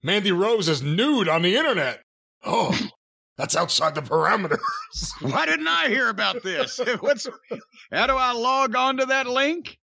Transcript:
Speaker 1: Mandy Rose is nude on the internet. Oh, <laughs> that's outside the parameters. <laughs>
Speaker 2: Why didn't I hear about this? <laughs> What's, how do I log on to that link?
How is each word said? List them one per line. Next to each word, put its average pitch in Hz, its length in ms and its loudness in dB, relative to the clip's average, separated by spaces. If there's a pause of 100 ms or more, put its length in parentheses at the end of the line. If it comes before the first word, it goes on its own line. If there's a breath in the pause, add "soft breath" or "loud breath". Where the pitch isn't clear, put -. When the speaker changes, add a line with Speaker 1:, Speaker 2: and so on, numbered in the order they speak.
Speaker 1:
Mandy 190 300 2
Rose 196 360 2
is 143 140 0
nude 196 460 2
on 165 140 2
the 185 140 2
internet. 190 440 0 (440)
Oh, - 320 0 (320)
<laughs> - 280 -20
that's 135 200 -2
outside 156 380 2
the 151 80 -4
parameters. 160 560 2 (320)
<laughs> - 300 -10
Speaker 2:
Why 285 260 0
didn't 311 220 0
I 330 200 0
hear 240 200 0
about 196 340 -2
this? 160 380 -4 (100)
<laughs> 233 100 -2
What's, 262 280 -2 (640 loud breath)
how 214 140 2
do 269 80 2
I 254 180 0
log 247 420 0
on 262 240 0
to 262 80 0
that 262 200 0
link? 277 580 -2